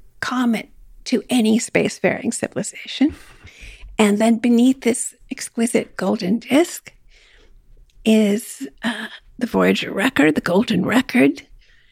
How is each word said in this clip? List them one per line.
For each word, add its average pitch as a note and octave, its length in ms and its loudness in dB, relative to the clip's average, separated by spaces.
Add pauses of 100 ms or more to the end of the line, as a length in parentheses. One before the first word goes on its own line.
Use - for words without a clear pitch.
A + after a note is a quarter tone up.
(200)
common A#3+ 480 -2 (360)
to - 260 0
any A3 280 4
spacefaring - 760 -2
civilization. - 800 -4 (840)
And G#3 200 2
then A3+ 180 4
beneath A#3+ 460 2
this - 320 -4 (160)
exquisite - 680 -4
golden G3+ 420 -2
disc C#4 540 0 (1120)
is, A3 640 0 (140)
uh, A3 240 -6 (320)
the A#3+ 80 -4
Voyager - 440 0
record, G3 440 2
the - 80 -4
golden F#3 420 0
record. B3+ 640 0 (460)